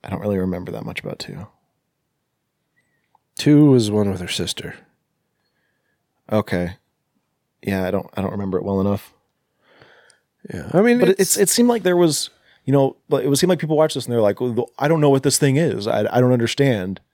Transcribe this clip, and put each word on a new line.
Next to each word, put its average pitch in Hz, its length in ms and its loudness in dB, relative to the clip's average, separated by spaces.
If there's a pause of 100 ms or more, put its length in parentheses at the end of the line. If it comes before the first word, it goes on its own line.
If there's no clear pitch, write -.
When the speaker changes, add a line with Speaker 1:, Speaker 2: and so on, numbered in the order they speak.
Speaker 1:
I - 60 -14
don't 95 100 -8
really 101 180 -4
remember 92 320 -6
that - 140 -12
much - 160 -12
about - 180 -12
two. - 300 -16 (1900)
Speaker 2:
Two 147 340 6
was 117 200 4
one 104 200 0
with 90 100 -6
her 90 80 -10
sister. - 480 -8 (1500)
Speaker 1:
Okay. 90 460 -2 (880)
Yeah, 95 220 -4
I 92 60 -2
don't, 95 240 -4
I 101 80 -6
don't 98 80 -4
remember 98 280 -6
it - 60 -4
well 98 160 -2
enough. 98 320 -2 (1400)
Speaker 2:
Yeah, 101 200 -12
I 175 100 4
mean, 240 180 4
Speaker 1:
But 180 80 4
Speaker 2:
it's 190 120 2
Speaker 1:
it's, - 180 0
it 196 100 2
seemed 240 200 2
like 233 140 0
there 180 140 2
was, 170 340 2 (340)
you 135 80 0
know, 139 240 2 (120)
but 139 160 0
it 143 40 0
was, 139 120 2
seemed 180 80 2
like 180 100 2
people 156 180 -2
watched 156 180 2
this 131 100 -8
and 120 80 -6
they're 117 80 2
like, 104 200 2
"Well, 120 380 -4
I 139 80 -2
don't 160 140 2
know 147 100 4
what 135 140 2
this 139 140 0
thing 139 180 2
is. 120 320 -2
I, 113 120 0 (160)
I 123 40 4
don't 127 120 4
understand. 117 680 0 (140)